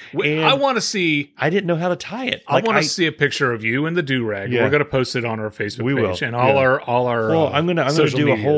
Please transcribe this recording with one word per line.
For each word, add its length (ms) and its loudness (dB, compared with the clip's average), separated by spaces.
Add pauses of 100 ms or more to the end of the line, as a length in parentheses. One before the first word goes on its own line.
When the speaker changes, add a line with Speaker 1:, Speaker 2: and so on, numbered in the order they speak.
(140)
Speaker 1:
We, 200 -2
Speaker 2:
And 100 0
Speaker 1:
I 100 4
wanna 280 0
see 560 -2
Speaker 2:
I 100 0
didn't 180 0
know 100 0
how 120 -2
to 80 0
tie 300 -10
it. 200 -6
Speaker 1:
I 100 0
Speaker 2:
Like, 100 2
Speaker 1:
wanna 120 0
Speaker 2:
I 40 2
Speaker 1:
see 240 0
a 60 0
picture 380 0
of 140 -4
you 220 0
in 80 -4
the 80 0
do-rag. 500 -2
Speaker 2:
Yeah. 100 2
Speaker 1:
We're 80 2
gonna 140 2
post 320 -2
it 80 -2
on 160 -4
our 80 -4
Facebook 360 -6
Speaker 2:
We 100 0
will. 160 2
Speaker 1:
page 120 -4
and 140 -4
all 120 2
Speaker 2:
Yeah. 120 4
Speaker 1:
our, 220 2
all 240 0
our, 240 0
Speaker 2:
Well, 160 2
Speaker 1:
uh, 60 -4
Speaker 2:
I'm 140 0
gonna, 140 0
I'm 80 0
gonna 80 0
Speaker 1:
social 220 4
Speaker 2:
do 120 2
a 60 2
Speaker 1:
medias. 80 -4 (140)